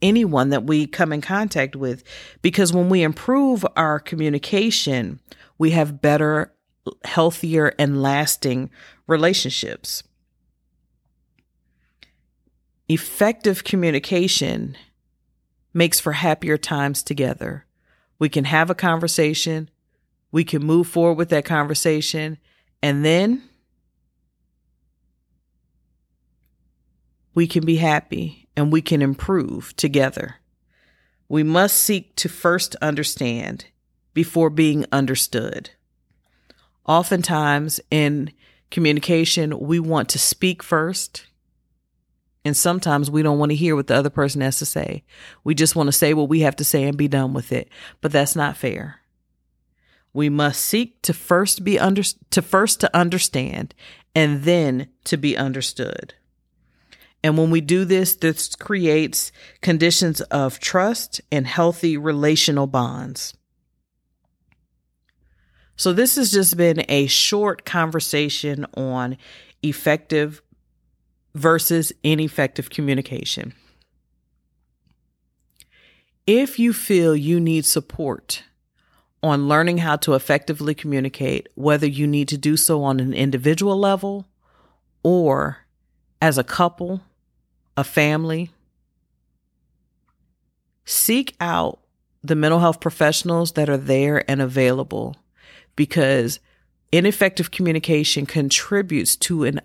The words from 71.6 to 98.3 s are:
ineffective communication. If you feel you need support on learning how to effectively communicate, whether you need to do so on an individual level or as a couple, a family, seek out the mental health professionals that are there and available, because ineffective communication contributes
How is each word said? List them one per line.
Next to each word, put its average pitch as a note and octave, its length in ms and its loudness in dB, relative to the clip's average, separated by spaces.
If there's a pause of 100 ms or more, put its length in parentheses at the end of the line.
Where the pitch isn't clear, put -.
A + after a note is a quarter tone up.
ineffective D3+ 680 0
communication. C3+ 800 -4 (2750)
If C4 320 4
you A#3 140 4
feel E3+ 420 2
you D3+ 240 0
need D#3+ 260 0
support - 800 -4 (800)
on C#3+ 240 2
learning E3 320 2
how D#3+ 180 0
to D3+ 180 0
effectively D3 600 -2
communicate, C3+ 800 -4
whether D3 320 2
you C#3+ 220 0
need D3 200 0
to D3 100 -4
do D3 180 2
so D3+ 260 2
on C3+ 160 0
an C3 140 -2
individual D3+ 640 0
level G3 480 -2 (800)
or D3 540 2 (640)
as D#3 180 4
a B2+ 60 0
couple, F3 580 -2 (760)
a C#3 80 -2
family, D#3+ 640 0 (2250)
seek - 560 0
out E3+ 380 -2 (460)
the D3 100 0
mental D#3 240 2
health E3+ 220 2
professionals E3 720 0
that D3+ 160 0
are C#3+ 80 2
there C3+ 520 0
and C3+ 140 0
available, B2+ 720 0 (640)
because C3+ 640 2 (500)
ineffective F#3+ 600 2
communication D#3+ 760 0
contributes D#3+ 880 -2